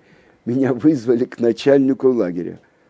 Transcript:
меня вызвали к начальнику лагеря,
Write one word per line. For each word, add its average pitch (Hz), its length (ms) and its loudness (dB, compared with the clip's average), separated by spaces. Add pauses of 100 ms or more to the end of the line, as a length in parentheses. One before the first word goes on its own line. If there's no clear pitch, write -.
(460)
меня 127 280 0
вызвали 123 520 0
к - 140 -12
начальнику 131 720 2
лагеря, 90 500 -4 (300)